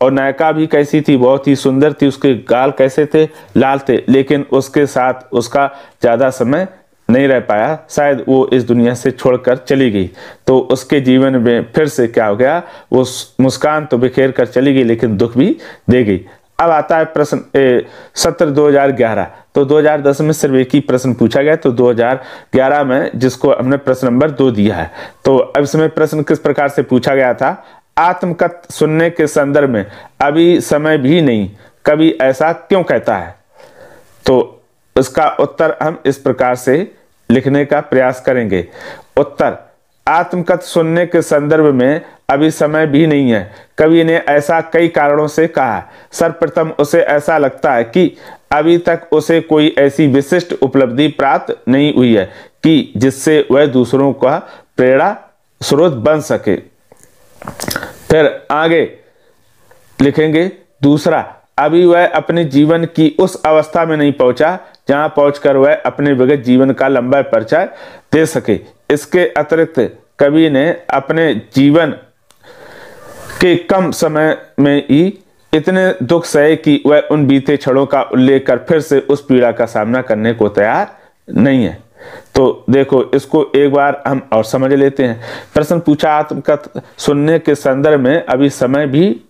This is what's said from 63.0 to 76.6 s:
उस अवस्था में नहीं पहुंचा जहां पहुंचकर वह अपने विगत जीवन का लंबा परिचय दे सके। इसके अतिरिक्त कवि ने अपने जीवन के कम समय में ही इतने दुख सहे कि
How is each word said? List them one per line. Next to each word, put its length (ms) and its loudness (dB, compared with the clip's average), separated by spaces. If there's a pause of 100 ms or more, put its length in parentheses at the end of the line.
उस 240 -2
अवस्था 420 0
में 120 -2
नहीं 160 2
पहुंचा 460 0 (300)
जहां 200 0
पहुंचकर 480 0
वह 180 4
अपने 380 -2
विगत 300 2
जीवन 280 4
का 180 -2
लंबा 340 0
परिचय 460 -2 (440)
दे 140 2
सके। 340 -4 (300)
इसके 360 0
अतिरिक्त 720 -2 (200)
कवि 320 2
ने 300 0 (100)
अपने 440 -2 (200)
जीवन 360 4 (1500)
के 160 4
कम 340 -2
समय 480 -2 (220)
में 300 2
ही 280 2 (360)
इतने 480 0
दुख 220 0
सहे 320 2
कि 300 0